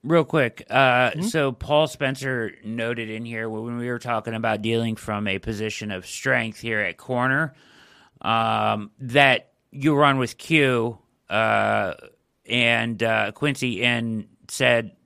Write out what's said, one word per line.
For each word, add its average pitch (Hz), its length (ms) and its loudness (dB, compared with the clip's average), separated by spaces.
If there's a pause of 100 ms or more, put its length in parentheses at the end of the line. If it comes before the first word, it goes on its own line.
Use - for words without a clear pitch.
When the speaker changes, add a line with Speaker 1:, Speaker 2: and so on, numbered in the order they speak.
Speaker 1:
Real 156 220 4
quick, - 440 0
uh, 127 420 4
Speaker 2:
Mm-hmm. 156 120 -6
Speaker 1:
so 151 300 0
Paul 151 340 0
Spencer 131 640 -4 (120)
noted 117 440 -4
in 110 140 -8
here 113 260 -6
when 113 280 -6
we 120 100 -4
were 123 120 -4
talking 117 360 -4
about 110 260 -2
dealing 113 360 0
from 104 300 -4
a 95 120 -2
position 107 520 -6
of 92 140 -8
strength 120 540 -2
here 113 220 -4
at 90 160 -4
corner, 131 580 -2 (680)
um, 107 760 0
that 131 540 2 (180)
you 143 240 2
run 143 220 6
with 123 200 -2
Q, 123 600 2 (320)
uh, 107 640 2 (520)
and, 117 560 0
uh, 110 300 0
Quincy, 131 520 -2
and 117 440 -2 (220)
said 120 460 0 (100)